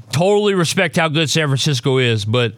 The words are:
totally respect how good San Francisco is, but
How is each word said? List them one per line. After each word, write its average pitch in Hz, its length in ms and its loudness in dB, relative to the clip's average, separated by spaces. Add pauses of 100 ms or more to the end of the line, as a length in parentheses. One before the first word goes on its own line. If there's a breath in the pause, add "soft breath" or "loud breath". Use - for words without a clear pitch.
(120)
totally 202 420 2
respect 175 420 0
how 165 120 2
good 151 200 0
San 156 200 0
Francisco 135 500 0
is, 117 260 0
but 110 340 0